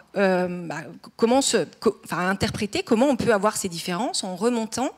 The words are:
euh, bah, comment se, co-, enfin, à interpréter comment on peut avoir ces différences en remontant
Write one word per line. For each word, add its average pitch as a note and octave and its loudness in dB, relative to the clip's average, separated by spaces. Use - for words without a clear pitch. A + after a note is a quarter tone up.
euh, F3+ 2
bah, D#3 -8
comment A#3+ 4
se, G3+ 2
co-, - 0
enfin, D#3+ -4
à F3+ 0
interpréter G#3 -2
comment B3 2
on C4+ 2
peut A#3 2
avoir G#3 0
ces G3 -4
différences F3+ -4
en F#3 -6
remontant A#3 -2